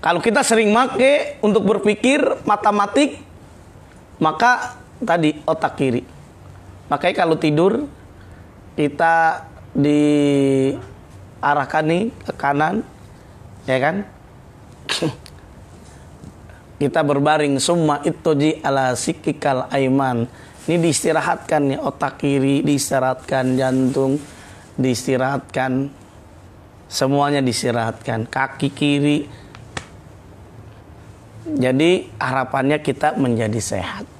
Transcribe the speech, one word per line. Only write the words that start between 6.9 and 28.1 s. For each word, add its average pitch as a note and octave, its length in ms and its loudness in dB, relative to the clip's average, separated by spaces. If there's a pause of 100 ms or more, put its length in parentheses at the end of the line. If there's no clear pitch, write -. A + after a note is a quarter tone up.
Makanya F3 320 0
kalau D#3+ 160 2
tidur, F#3 480 2 (880)
kita D#3+ 720 0 (240)
diarahkan C#3+ 2250 0
nih G3+ 240 0
ke - 240 -12
kanan, D#3 480 -2 (800)
ya C3 160 0
kan? F3 240 -2 (880)
<clears throat> - 160 -2 (1800)
Kita C#3+ 160 0
berbaring, D3 560 2
summa D3+ 480 0
ittoji D#3 560 0
ala C3+ 380 0
sikikal D3 720 -4
aiman. C3 560 0 (400)
Ini E3 160 2
diistirahatkan D#3 880 0
nih, C#4+ 80 -4
otak C#3+ 400 -4
kiri C#3 400 2
diistirahatkan, C3 960 0
jantung C3 640 0 (560)
diistirahatkan, C3 1120 -2 (1040)
semuanya C#3+ 480 2
diistirahatkan, A#2 880 -2